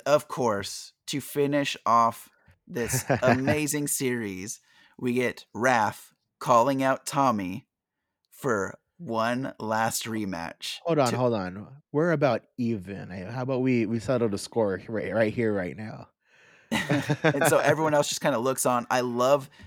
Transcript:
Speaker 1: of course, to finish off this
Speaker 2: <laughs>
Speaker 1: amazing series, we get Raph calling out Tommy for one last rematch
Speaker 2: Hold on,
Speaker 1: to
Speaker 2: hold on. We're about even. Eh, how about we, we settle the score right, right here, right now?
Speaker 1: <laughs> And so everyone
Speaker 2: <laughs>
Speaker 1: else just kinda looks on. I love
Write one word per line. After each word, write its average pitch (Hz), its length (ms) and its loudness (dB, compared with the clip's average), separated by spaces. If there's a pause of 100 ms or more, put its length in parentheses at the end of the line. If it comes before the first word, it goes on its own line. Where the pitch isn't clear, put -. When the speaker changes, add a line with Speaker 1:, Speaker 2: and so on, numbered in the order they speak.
Speaker 1:
of 143 220 4
course, 107 640 -4 (160)
to 143 140 -4
finish 143 640 -2
off 117 420 4 (400)
this 120 460 -4
Speaker 2:
<laughs> 120 100 0
Speaker 1:
amazing 143 640 0
series, 107 720 -4 (400)
we 123 140 -2
get 120 320 -2 (100)
Raph 113 560 2 (280)
calling 131 440 4
out 135 220 0
Tommy 113 600 0 (640)
for 104 460 -2 (200)
one 120 600 -4
last 110 460 -2
rematch 95 760 -6
Speaker 2:
Hold 160 160 2
on, 127 100 4
Speaker 1:
to 117 80 -2
Speaker 2:
hold 123 160 2
on. 95 340 -6 (260)
We're 160 180 2
about 143 320 2 (140)
even. 98 540 -4
Eh, 95 200 -10
how 127 120 -6
about 127 180 -2
we, 123 240 2
we 113 140 -2
settle 117 300 0
the 101 80 -2
score 101 520 -2
right, 98 240 -4
right 110 200 2
here, 113 200 0
right 90 240 -4
now? 110 320 -14 (600)
Speaker 1:
<laughs> 226 60 0 (460)
And 156 220 2
so 151 140 4
everyone 156 340 2
Speaker 2:
<laughs> - 20 2
Speaker 1:
else 147 140 2
just - 120 -4
kinda 135 180 0
looks 127 260 0
on. 123 240 0
I 127 120 2
love 127 460 2 (200)